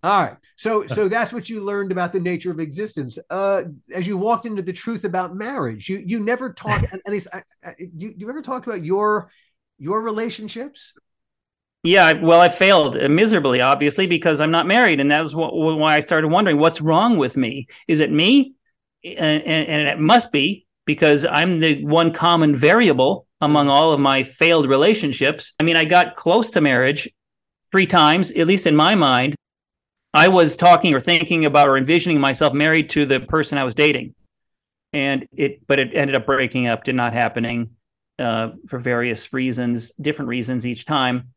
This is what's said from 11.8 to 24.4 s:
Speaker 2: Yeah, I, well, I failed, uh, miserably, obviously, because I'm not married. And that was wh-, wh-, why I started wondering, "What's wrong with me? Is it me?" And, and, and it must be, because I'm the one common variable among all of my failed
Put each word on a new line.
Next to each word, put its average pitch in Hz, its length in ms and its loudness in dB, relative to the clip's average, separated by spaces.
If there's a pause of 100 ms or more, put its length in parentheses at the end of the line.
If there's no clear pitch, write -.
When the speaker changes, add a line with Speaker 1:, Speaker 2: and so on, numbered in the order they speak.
Speaker 2:
Yeah, 175 220 6
I, 160 80 6
well, 160 260 4
I 180 100 8
failed, 185 460 2
uh, 135 140 -2
miserably, 156 500 2
obviously, 147 480 0
because 165 320 0
I'm 156 120 0
not 165 160 0
married. 247 320 2
And 139 120 2
that 151 80 2
was 156 140 -6
wh-, 160 180 -4
wh-, 160 260 -2
why 151 180 2
I 151 40 4
started 156 300 0
wondering, 180 280 2
"What's 165 220 2
wrong 175 380 2
with 135 180 -2
me? 131 320 -4 (220)
Is 156 100 2
it 156 100 2
me?" 247 440 2 (500)
And, 156 400 -4
and, 156 240 -2
and 151 220 -2
it 151 100 -6
must 220 320 2
be, 160 340 -2 (200)
because 151 400 2
I'm 165 340 0
the 151 240 0
one 165 300 2
common 165 420 2
variable 160 720 2 (140)
among 147 260 2
all 147 240 4
of 143 80 0
my 135 240 2
failed 160 460 0